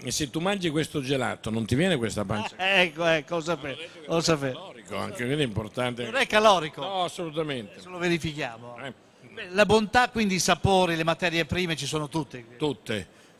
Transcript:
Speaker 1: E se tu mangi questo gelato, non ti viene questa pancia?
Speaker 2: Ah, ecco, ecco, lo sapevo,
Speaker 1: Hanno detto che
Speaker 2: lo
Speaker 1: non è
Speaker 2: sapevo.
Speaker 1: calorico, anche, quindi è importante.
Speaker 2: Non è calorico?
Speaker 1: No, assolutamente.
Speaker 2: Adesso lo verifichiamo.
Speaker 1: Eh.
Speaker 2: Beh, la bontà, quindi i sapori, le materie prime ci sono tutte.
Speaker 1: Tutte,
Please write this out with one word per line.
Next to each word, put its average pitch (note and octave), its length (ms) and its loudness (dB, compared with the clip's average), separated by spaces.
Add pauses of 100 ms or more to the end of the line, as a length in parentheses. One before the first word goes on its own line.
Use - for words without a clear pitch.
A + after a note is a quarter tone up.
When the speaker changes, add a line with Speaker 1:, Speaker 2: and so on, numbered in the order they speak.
Speaker 1:
E B2+ 80 -8
se C3 220 -2
tu D#3+ 80 -4
mangi F3+ 320 0
questo D3+ 280 -2
gelato, B2 520 -2
non A2+ 160 0
ti - 80 2
viene F3 200 4
questa G#2+ 300 -2
pancia? G#2+ 320 -4
Speaker 2:
Ah, F#3+ 220 2
ecco, E3+ 260 2
ecco, D#3+ 300 2
lo E3+ 60 -2
sapevo, D3+ 260 -4
Speaker 1:
Hanno C3+ 80 -6
detto D#3+ 180 -14
che F3 60 -20
Speaker 2:
lo D3+ 120 -8
Speaker 1:
non E3 80 2
è E3 40 0
Speaker 2:
sapevo. C#3 300 0
Speaker 1:
calorico, B2 440 -14
anche, G2+ 280 -6
quindi D3 180 0
è - 20 0
importante. A#2 600 -4
Speaker 2:
Non A2+ 100 -6
è C4 100 2
calorico? F#3+ 560 4
Speaker 1:
No, F#3 220 -4
assolutamente. D3+ 680 -6
Speaker 2:
Adesso - 180 -18
lo F3+ 80 -10
verifichiamo. C#3+ 840 -4
Speaker 1:
Eh. C3+ 100 -10 (380)
Speaker 2:
Beh, G#3 200 -12
la G3 160 6
bontà, A3 420 4
quindi G#3 260 0
i F3 40 2
sapori, F#3 560 4
le D#3+ 80 2
materie E3 420 0
prime E3+ 300 -2
ci C3+ 100 -6
sono D3 240 -4
tutte. B2 480 -8
Speaker 1:
Tutte, A2+ 500 -4 (320)